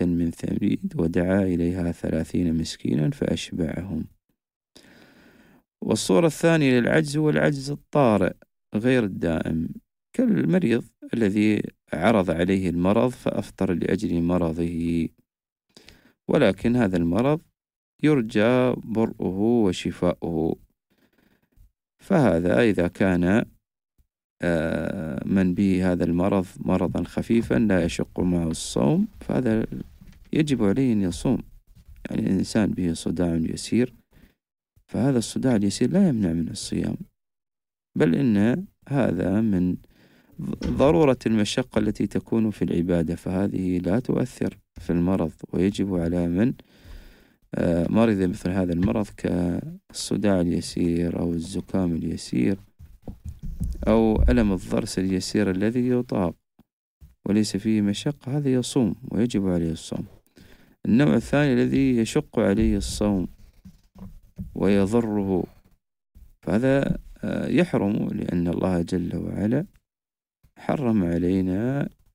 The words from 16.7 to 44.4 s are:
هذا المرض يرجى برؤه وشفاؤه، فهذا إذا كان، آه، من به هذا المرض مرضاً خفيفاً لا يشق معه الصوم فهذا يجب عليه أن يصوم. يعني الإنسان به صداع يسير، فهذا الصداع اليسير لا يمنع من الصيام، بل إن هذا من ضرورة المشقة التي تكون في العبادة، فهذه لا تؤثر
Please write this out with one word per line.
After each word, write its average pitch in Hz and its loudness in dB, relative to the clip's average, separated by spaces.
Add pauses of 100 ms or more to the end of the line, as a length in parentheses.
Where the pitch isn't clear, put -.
هذا 95 2
المرض 110 0 (640)
يرجى 123 2 (120)
برؤه 107 -2
وشفاؤه، 87 0 (1400)
فهذا 95 2
إذا 90 2
كان، 92 2 (1000)
آه، 82 -2
من 92 2
به 92 2
هذا 87 0
المرض 90 0 (120)
مرضاً 87 -2
خفيفاً - 0
لا 101 2
يشق - -4
معه 85 0
الصوم 147 0 (120)
فهذا 117 -2 (680)
يجب 143 0
عليه 117 2
أن 104 0
يصوم. 95 -2 (720)
يعني - -2
الإنسان 95 0
به 85 -2
صداع 85 -2
يسير، 107 -2 (920)
فهذا 123 0
الصداع 123 0
اليسير 101 0
لا 190 4
يمنع 107 0
من 85 -2
الصيام، 85 -4 (1000)
بل - 4
إن 127 2 (220)
هذا 98 0
من 90 0 (880)
ضرورة 139 4
المشقة 113 0
التي 107 -2
تكون 110 -2
في - -6
العبادة، 85 0
فهذه 92 -2
لا 87 0
تؤثر - -4 (220)